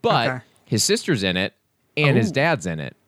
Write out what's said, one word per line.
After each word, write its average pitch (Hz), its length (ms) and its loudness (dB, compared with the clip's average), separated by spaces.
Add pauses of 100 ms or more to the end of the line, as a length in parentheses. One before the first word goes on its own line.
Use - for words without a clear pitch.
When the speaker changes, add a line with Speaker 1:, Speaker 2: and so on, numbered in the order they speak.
Speaker 1:
but 156 260 2
Speaker 2:
Okay. 127 120 -4 (260)
Speaker 1:
his - 180 0
sister's 165 380 0
in 92 140 0
it 95 180 -2 (420)
and 147 200 4
his 117 140 2
Speaker 2:
Oh. 151 40 -10
Speaker 1:
dad's 139 320 0
in 80 140 -4
it. 67 160 -10 (120)